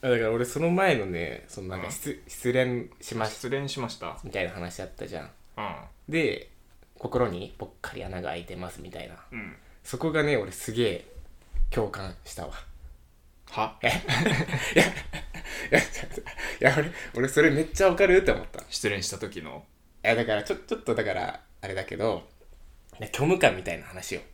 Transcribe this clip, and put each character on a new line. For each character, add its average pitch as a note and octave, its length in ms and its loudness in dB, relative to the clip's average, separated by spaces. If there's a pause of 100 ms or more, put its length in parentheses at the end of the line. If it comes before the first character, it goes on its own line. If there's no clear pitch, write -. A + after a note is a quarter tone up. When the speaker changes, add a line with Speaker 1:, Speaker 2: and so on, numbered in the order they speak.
Speaker 1:
あ、 C3 80 2
だ A#2+ 80 6
か A2+ 60 4
ら A2 80 4
俺 A#2 120 2
そ B2 160 -4
の E3 80 4
前 F3 280 6
の G#2 100 -2
ね、 E2+ 420 -4
そ - 140 -12
の F#2 60 -8
な F#2 80 -6
ん F#2 40 -6
か、 F2+ 60 -6
Speaker 2:
う - 20 -6
ん。 A2 40 -6
Speaker 1:
失-、 - 360 -8
失 - 240 -2
恋 B2+ 380 2 (100)
し - 140 -10
ま A2 100 0
し G#2+ 60 0
た。 - 60 -10
Speaker 2:
失 A#2+ 140 -6
恋 C#3 180 -2
し C3+ 120 -6
ま A#2+ 80 -4
し - 80 -10
た。 - 280 -10
Speaker 1:
み G2 60 -10
た G2 120 -2
い - 20 2
な F2 60 -4
話 F2+ 320 -8
あ F#2 40 -8
っ - 80 -14
た - 120 -10
じ E2+ 100 -10
ゃ D#2 80 -8
ん。 - 60 -16 (260)
Speaker 2:
う A2 60 -8
ん。 F#2+ 120 -6 (340)
Speaker 1:
で、 D3 420 0 (480)
心 B2 300 0
に F#2 280 -8
ぽ - 100 -10
っ - 20 -14 (120)
か - 140 -10
り - 80 -8
穴 F#2 200 -8
が C#2 80 -4
開 E2+ 100 -4
い F2 40 -12
て F2+ 120 -12
ま F2+ 140 -8
す - 100 -16
み F2+ 100 -14
た E2+ 120 -12
い B1 60 -12
な。 D#2+ 80 -16 (140)
Speaker 2:
う A#2+ 60 -12
ん。 G2+ 200 -12 (280)
Speaker 1:
そ - 140 -8
こ D#3+ 120 0
が D#3 120 2
ね、 D3 140 4
俺 G2 140 0
す - 220 -8
げ A#2+ 100 2
え F#2+ 240 2 (640)
共 G#2+ 180 2
感 F#2+ 360 -8
し - 100 -14
た F2 120 -8
わ。 - 80 -10 (960)
Speaker 2:
は？ - 320 -4
Speaker 1:
え？ A#2+ 100 4
<laughs> D3 840 0
い - 40 8
や、 - 60 8
い - 40 2 (840)
や、 - 100 6
ち - 240 -4
ょ - 40 -8
っ - 60 -10
と、 - 60 -6
い - 40 -14 (360)
や、 C3+ 160 8
俺、 D#3 140 2 (240)
俺 B2+ 140 2
そ D3 140 6
れ D#3+ 80 10
め C#3+ 120 4
っ D#3+ 60 0
ち - 160 2
ゃ F#3+ 40 10
わ F3 80 4
か G3 100 8
る F3+ 100 10
っ F#3+ 60 8
て B2 100 4
思 G#2 100 0
っ - 40 -10
た。 - 240 -12
Speaker 2:
失 - 180 0
恋 G2 140 0
し - 80 -4
た F#2+ 80 -8
時 F#2 240 -8
の？ D2+ 220 -12 (400)
Speaker 1:
い G#2 40 6
や、 A#2 60 8
だ A#2 100 2
か A2 100 2
ら G#2 80 0
ち - 100 -2
ょ-、 - 40 0
ち - 180 -4
ょ A3 40 -8
っ - 40 -10
と A#2 120 2
だ G#2+ 100 2
か G2+ 80 0
ら、 - 280 -4 (200)
あ G2+ 80 -10
れ F#2+ 60 -4
だ F#2+ 100 -2
け - 120 -8
ど、 G2+ 320 -2 (680)
ね、 G#2+ 160 -8
虚 C3+ 120 2
無 F3+ 120 4
感 A2 160 6
み F#2 80 -8
た F2 100 -4
い E2 60 -4
な D2+ 60 -12
話 - 300 -10
よ。 E2+ 80 -6 (120)